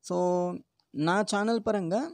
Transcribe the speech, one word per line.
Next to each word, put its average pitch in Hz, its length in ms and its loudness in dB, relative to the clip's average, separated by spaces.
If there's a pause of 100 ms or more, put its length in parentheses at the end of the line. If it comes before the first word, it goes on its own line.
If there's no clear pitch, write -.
So, 180 120 -4 (760)
నా 165 280 2
ఛానల్ 214 380 0
పరంగా 208 420 0 (120)